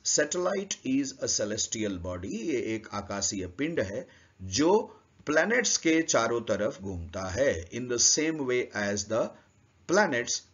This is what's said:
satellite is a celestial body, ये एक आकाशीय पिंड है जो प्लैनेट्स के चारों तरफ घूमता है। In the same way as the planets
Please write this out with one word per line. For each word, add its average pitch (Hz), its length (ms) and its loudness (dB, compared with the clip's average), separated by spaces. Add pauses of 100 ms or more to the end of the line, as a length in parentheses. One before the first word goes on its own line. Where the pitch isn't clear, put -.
satellite 180 720 0 (100)
is 135 200 2 (160)
a 127 40 -2 (140)
celestial 104 600 -4
body, 90 220 -6
ये 156 360 -2
एक 107 320 -4
आकाशीय 101 540 -4
पिंड 151 320 -4
है 101 280 -4 (340)
जो 131 600 2 (240)
प्लैनेट्स 202 520 2
के 160 240 4
चारों 120 400 2
तरफ 104 400 -2
घूमता 92 480 -6
है। 101 400 0
In 117 120 -8
the 123 180 -2
same 160 420 4
way 127 220 0 (140)
as 104 280 0
the 110 220 0 (640)
planets 160 500 2 (120)